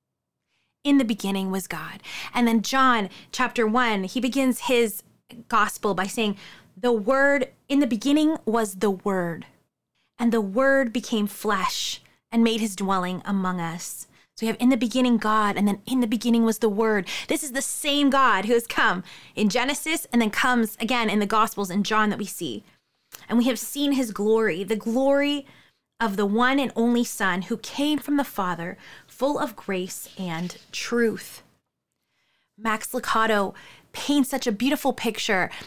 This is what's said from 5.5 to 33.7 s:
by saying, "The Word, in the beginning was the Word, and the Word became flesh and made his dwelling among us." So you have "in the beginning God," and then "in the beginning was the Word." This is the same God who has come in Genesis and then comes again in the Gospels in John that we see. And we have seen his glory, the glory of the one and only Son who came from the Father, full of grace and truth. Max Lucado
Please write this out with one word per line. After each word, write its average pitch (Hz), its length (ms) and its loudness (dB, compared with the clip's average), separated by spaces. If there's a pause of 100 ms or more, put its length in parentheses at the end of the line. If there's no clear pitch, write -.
by 190 140 -2
saying, 208 300 -2 (400)
"The 240 160 2
Word, 269 580 2 (160)
in 285 140 2
the 294 40 4
beginning 285 600 2
was 220 300 0
the 202 160 0
Word, 180 540 -2 (760)
and 233 120 2
the 226 80 2
Word 262 500 2
became 214 360 -2
flesh - 760 -4 (280)
and 233 140 2
made 226 160 2
his 214 160 -4
dwelling 185 480 -2
among 185 380 -2
us." 165 440 -10 (300)
So - 100 -6
you 226 60 0
have 214 100 -4
"in 247 80 6
the 269 60 6
beginning 240 420 2
God," 214 380 2
and 202 100 2
then 202 200 0
"in 254 160 0
the 240 60 0
beginning 233 360 2
was 226 160 2
the 233 80 2
Word." 208 400 0 (200)
This - 140 -2
is 269 120 -10
the 269 80 -4
same 285 480 0
God 247 360 4
who 226 80 2
has 233 140 2
come 202 360 0 (300)
in 208 160 2
Genesis 285 600 -2
and 233 100 2
then 214 80 2
comes 240 500 0
again 233 300 0
in 202 100 2
the 208 60 2
Gospels 208 440 0
in 190 140 0
John 214 260 2
that 165 100 -2
we 214 60 -6
see. 131 380 -8 (640)
And 226 80 0
we 240 80 4
have 254 140 0
seen 285 340 -2
his 254 180 0
glory, 208 540 2
the 220 100 -2
glory 277 680 2 (560)
of 202 160 -2
the 202 80 2
one 247 340 2
and 262 160 -2
only 240 280 2
Son 190 400 -2
who 220 140 -6
came 294 420 -2
from 285 180 -2
the 277 60 2
Father, 180 540 -6 (300)
full 277 320 -2
of 247 160 -6
grace - 640 -6
and 175 400 -6 (140)
truth. - 720 -2 (1120)
Max 220 360 -4
Lucado 220 600 2 (380)